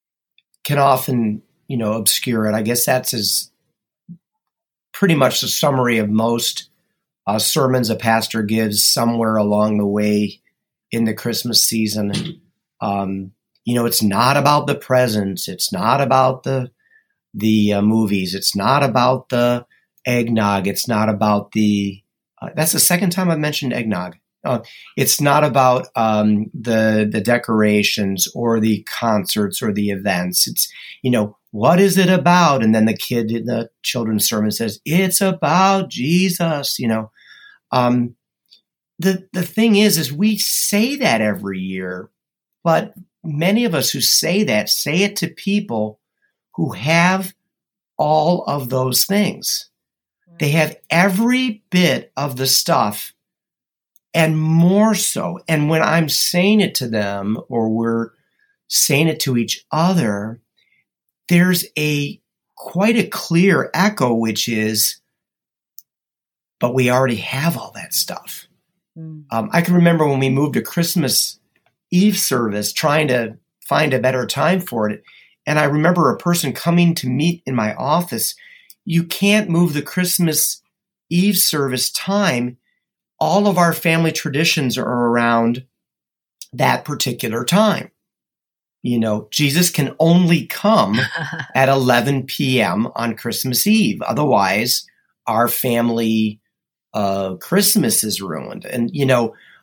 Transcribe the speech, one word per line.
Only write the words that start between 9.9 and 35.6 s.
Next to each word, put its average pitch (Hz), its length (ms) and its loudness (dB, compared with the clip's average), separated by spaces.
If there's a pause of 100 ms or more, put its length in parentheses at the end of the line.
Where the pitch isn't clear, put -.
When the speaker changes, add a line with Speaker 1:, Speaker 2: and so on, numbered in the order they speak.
Speaker 1:
in 117 140 0
the 110 80 -2
Christmas 117 500 -2
season. 104 800 -4 (400)
Um, 98 500 -4 (320)
you 123 120 -2
know, 117 100 2
it's 113 180 0
not 113 320 2
about 147 320 2
the 143 80 0
presents. 107 720 0
It's - 240 -6
not 110 300 0
about 131 420 2
the, 131 280 -4 (640)
the, 107 400 2
uh, 101 80 0
movies. 101 540 0
It's - 200 -4
not 127 280 2
about 127 460 0
the 120 360 0 (400)
eggnog. 110 600 0
It's - 200 -4
not 110 200 0
about 104 460 0
the, 101 500 0 (380)
uh, - 140 -10
that's 160 180 0
the 147 60 -2
second 175 320 2
time 180 200 0
I've 156 80 0
mentioned 147 320 -4
eggnog. 101 460 -4 (260)
Uh, 120 160 -2 (380)
it's 139 240 0
not 143 240 4
about, 127 500 2
um, 107 580 2
the, 110 560 0
the 113 120 -2
decorations 104 1120 0
or 117 240 0
the 107 240 0
concerts 104 800 -2
or 110 100 -2
the 104 200 -2
events. 92 580 -2
It's, - 200 -4 (320)
you 131 80 -2
know, 110 280 0 (140)
"What 139 280 4
is 190 180 4
it 180 120 4
about?" 170 520 4
And 110 140 4
then 110 80 4
the 110 140 2
kid 113 340 -4
in 113 140 -4
the 117 240 -4 (140)
children's 110 440 -2
sermon 107 240 0
says, 110 320 -6
"It's 180 380 2
about 190 680 2